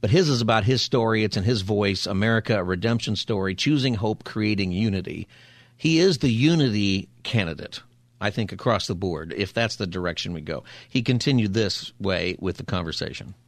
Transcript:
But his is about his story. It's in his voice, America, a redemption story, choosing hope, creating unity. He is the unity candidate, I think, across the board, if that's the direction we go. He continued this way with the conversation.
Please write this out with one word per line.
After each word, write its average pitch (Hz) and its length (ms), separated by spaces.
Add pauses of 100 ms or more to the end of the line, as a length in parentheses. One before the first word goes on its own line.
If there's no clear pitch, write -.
But - 100
his 165 200
is 120 100
about 110 240
his 123 160
story. 113 440
It's 104 120
in 101 80
his 117 160
voice, 101 460
America, 110 520
a 90 60
redemption 107 520
story, 95 380
choosing 135 400
hope, 107 300
creating 104 480
unity. 92 560 (480)
He 160 220
is 175 200
the 135 120
unity 113 800 (140)
candidate, 85 600 (360)
I 104 120
think, 104 200
across 101 360
the 107 80
board, 85 420
if 98 160
that's 117 240
the 104 100
direction 87 460
we 82 80
go. 76 240 (240)
He 131 140
continued 120 500
this 104 480
way 90 380
with 90 180
the - 80
conversation. 85 680 (140)